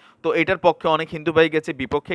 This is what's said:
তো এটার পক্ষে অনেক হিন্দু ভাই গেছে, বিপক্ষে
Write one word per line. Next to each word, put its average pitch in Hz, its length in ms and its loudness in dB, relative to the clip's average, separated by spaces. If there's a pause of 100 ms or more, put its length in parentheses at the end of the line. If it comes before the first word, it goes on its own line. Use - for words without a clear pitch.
(240)
তো 170 40 -2 (120)
এটার 170 260 0
পক্ষে 160 200 2 (100)
অনেক 160 200 -6
হিন্দু 156 200 -6
ভাই 160 180 6
গেছে, 156 180 -4
বিপক্ষে 143 420 -6